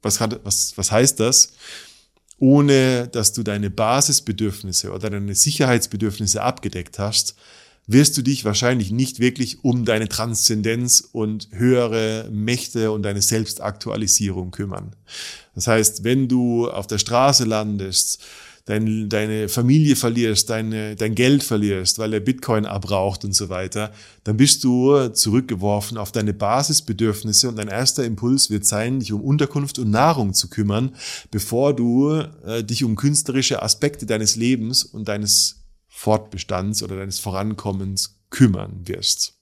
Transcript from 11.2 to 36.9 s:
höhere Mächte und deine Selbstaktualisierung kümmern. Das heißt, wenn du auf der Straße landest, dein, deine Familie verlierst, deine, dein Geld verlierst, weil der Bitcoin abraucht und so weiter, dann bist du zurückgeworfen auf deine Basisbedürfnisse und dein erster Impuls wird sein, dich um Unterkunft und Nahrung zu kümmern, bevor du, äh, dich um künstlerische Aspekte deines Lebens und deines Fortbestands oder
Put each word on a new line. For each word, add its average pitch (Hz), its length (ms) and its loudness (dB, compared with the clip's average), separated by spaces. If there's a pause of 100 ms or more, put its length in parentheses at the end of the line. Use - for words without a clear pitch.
höhere 113 800 2
Mächte 110 600 -2
und 107 120 -2
deine 101 180 -2
Selbstaktualisierung 104 1300 -2
kümmern. 101 440 -10 (600)
Das - 120 -4
heißt, 110 360 2
wenn 127 240 2
du 120 420 2
auf 101 180 -8
der 107 120 -4
Straße 120 460 4
landest, 107 800 -2 (420)
dein, 110 440 0
deine 107 400 -2
Familie 135 460 6
verlierst, 113 540 0
deine, 110 460 -4
dein 110 200 -2
Geld 135 280 4
verlierst, 101 560 0
weil 110 120 -2
der 107 80 0
Bitcoin 110 460 0
abraucht 98 600 -2
und 98 80 -4
so 95 160 0
weiter, 95 420 -6 (320)
dann 107 140 0
bist 135 260 4
du 127 460 4
zurückgeworfen 104 880 0
auf 104 140 -8
deine 107 220 -2
Basisbedürfnisse 110 1160 0
und 110 80 -8
dein 107 100 -6
erster 127 380 -2
Impuls 117 440 0
wird 104 160 -2
sein, 117 340 -2
dich 107 120 -6
um 104 100 -4
Unterkunft 143 580 -2
und 113 100 -2
Nahrung 120 440 4
zu - 160 -2
kümmern, 110 460 -2 (360)
bevor 123 440 0
du, 135 480 2 (220)
äh, 113 180 -4
dich 110 200 -2
um 110 120 0
künstlerische 139 640 0
Aspekte 143 440 -2
deines 107 300 0
Lebens 117 480 0
und 107 240 -10
deines - 560 -2 (240)
Fortbestands 104 960 -4
oder 98 140 -8